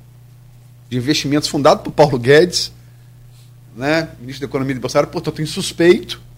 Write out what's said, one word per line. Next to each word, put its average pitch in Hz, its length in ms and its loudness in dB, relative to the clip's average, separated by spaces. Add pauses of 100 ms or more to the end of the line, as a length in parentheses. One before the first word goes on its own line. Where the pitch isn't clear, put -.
(880)
de 123 80 -6
investimentos 147 500 -2
fundado 151 340 2
por 156 100 -10
Paulo 143 280 4
Guedes, 151 540 2 (1040)
né, 156 320 -2 (120)
ministro 131 280 -10
da - 20 -12
Economia 135 240 -4
de 127 60 -6
Bolsonaro, 143 280 0
portanto, 156 340 -8
insuspeito, - 800 0 (160)